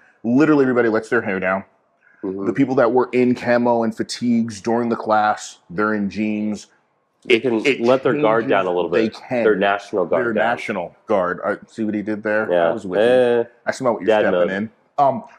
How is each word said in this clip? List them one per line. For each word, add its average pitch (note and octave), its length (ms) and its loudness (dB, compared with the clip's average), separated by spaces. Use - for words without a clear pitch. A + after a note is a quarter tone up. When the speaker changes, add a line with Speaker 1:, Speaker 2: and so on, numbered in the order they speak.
Speaker 1:
Literally, C#3+ 420 4
everybody A#2+ 260 2
lets A2 180 -2
their A#2+ 140 0
hair F#2+ 180 -4
down. F#2+ 240 -2
Speaker 2:
Mm-hmm. G2 240 -6
Speaker 1:
The A#2 60 0
people C3 220 0
that B2 180 2
were B2 200 0
in B2 220 2
camo A#2+ 480 0
and A2 140 -4
fatigues A#2 640 -2
during A#2 300 -2
the A2+ 60 -2
class, G#2+ 640 -2
they're G#2+ 240 -2
in G2+ 160 -2
jeans. G#2+ 560 -4
Speaker 2:
They A#2+ 120 4
Speaker 1:
It, A2 40 -2
Speaker 2:
can A2+ 240 0
Speaker 1:
it C3 160 0
Speaker 2:
let B2 220 2
their C3 180 2
guard A2+ 240 2
Speaker 1:
changes. C3+ 60 -4
Speaker 2:
down F#2+ 160 2
a F#2 60 0
little F2 180 -2
Speaker 1:
They A2 180 0
Speaker 2:
bit. - 80 -10
Speaker 1:
can. A#2+ 180 -2
Speaker 2:
Their G#2+ 120 4
national G2 480 0
guard E2+ 220 -2
Speaker 1:
Their A#2 80 -2
Speaker 2:
down. G#2+ 100 0
Speaker 1:
national A2 500 -4
guard. F2+ 360 0
I, G2 140 -2
see - 180 -8
what G#2+ 100 -4
he G#2+ 80 -4
did G#2+ 200 -6
there? G#2+ 300 -2
Speaker 2:
Yeah. E2+ 160 4
Speaker 1:
I E2 40 2
was G2+ 140 -8
with F#2+ 140 0
Speaker 2:
Eh. B2 400 4
Speaker 1:
him. A#2 60 -4
I - 60 -4
smell B2 240 -2
what - 80 -8
you're G2 60 0
Speaker 2:
Dad G#2+ 120 4
Speaker 1:
stepping G2 200 2
Speaker 2:
mode. E2+ 100 2
Speaker 1:
in. G2+ 200 -4
Um, C3 260 0